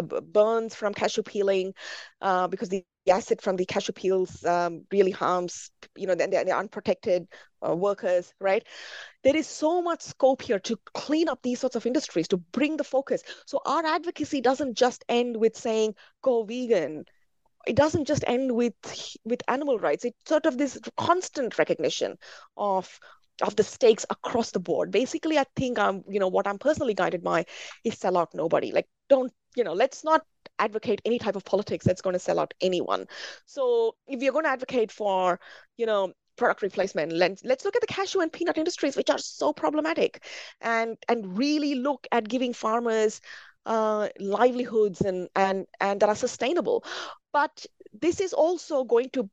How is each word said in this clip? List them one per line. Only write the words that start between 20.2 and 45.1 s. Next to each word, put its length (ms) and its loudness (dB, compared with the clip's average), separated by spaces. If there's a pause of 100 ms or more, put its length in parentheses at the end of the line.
sort 200 2
of 100 2
this 220 -2 (180)
constant 640 -2
recognition 580 -2 (400)
of, 420 -4 (440)
of 120 -2
the 80 2
stakes 460 4
across 420 -2
the 100 -2
board. 300 -2
Basically, 460 0
I 80 4 (120)
think 220 -2
I'm, 300 0
you 120 -2
know, 80 2
what 180 2
I'm 120 -4
personally 360 2
guided 280 0
by 220 0 (400)
is 140 -4
sell 180 0
out 180 0
nobody. 380 0
Like, 160 0 (220)
don't, 200 4 (260)
you 80 0
know, 100 -2
let's 300 0
not 180 4 (360)
advocate 460 -2
any 140 0
type 180 -2
of 80 -8
politics 400 -2
that's 160 2
gonna 180 -2
sell 220 0
out 220 -4
anyone. 420 0 (400)
So 500 0 (140)
if 140 -6
you're 100 2
gonna 160 0
advocate 420 -2
for, 480 0 (380)
you 80 -2
know, 300 0 (220)
product 260 2
replacement, 500 -2
let's, 320 0
let's 220 0
look 100 -2
at 60 2
the 60 -2
cashew 320 -2
and 120 0
peanut 240 -2
industries, 400 -2
which 140 0
are 80 2
so 340 -2
problematic, 720 -2 (380)
and, 340 -2 (120)
and 280 -2
really 380 0
look 360 -2
at 160 0
giving 280 -2
farmers, 640 0 (460)
uh, 420 0 (100)
livelihoods 840 2
and, 340 -2